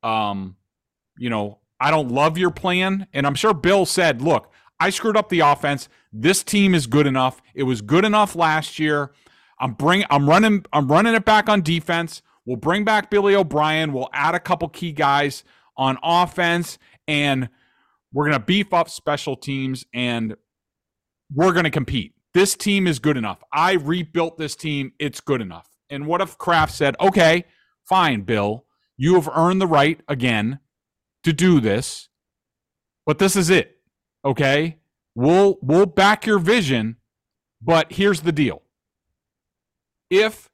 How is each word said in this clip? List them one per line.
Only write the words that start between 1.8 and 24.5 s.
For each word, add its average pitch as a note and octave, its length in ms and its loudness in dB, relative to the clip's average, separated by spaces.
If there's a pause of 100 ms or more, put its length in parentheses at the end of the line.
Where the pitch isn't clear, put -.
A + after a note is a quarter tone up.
don't D3+ 180 -2
love D3+ 300 0
your F3+ 100 2
plan." F#3 640 -2
And C#3 140 -2
I'm C#3+ 80 -2
sure G#3+ 180 0
Bill F3+ 320 2
said, D#3+ 360 0
"Look, C#3+ 300 -2 (280)
I F3 100 0
screwed G#3+ 280 -2
up G#3+ 120 -2
the E3+ 120 0
offense. C#3+ 480 0 (220)
This C#3+ 320 0
team G3 300 2
is C#3+ 140 0
good C#3+ 180 2
enough. C3 340 -2 (140)
It C#3 100 -6
was B2+ 180 -2
good D#3 240 2
enough G#3 300 0
last D#3 440 -2
year. D3 320 -2 (480)
I'm B2+ 140 -4
bring, F3 360 2
I'm C#3+ 180 2
running, G3+ 460 2
I'm C#3+ 140 0
running G#3 260 2
it A3 120 0
back G#3+ 240 2
on G#3 120 2
defense. E3 640 -4 (220)
We'll B2 100 -6
bring E3+ 300 -2
back G#3+ 240 0
Billy G3+ 260 2
O'Brien. D#3 560 0
We'll C3 220 -6
add D3+ 200 -2
a F3 60 -2
couple E3+ 300 -4
key E3+ 240 -10
guys C#3+ 500 0 (320)
on C3 260 -2
offense, E3+ 760 -2 (280)
and C#3+ 440 -2 (640)
we're C#3+ 100 -2
gonna D3 160 0
beef F#3 340 -2
up E3+ 160 0
special D3 460 -6
teams, C3+ 480 -8 (100)
and A#2 440 -6 (920)
we're E3 220 2
gonna E3+ 180 0
compete. B2 460 -4 (180)
This G3 220 2
team G3 320 0
is C#3+ 120 -2
good D3 180 0
enough. G#2 340 -8
I E3+ 220 0
rebuilt E3 640 -4
this D3+ 180 -8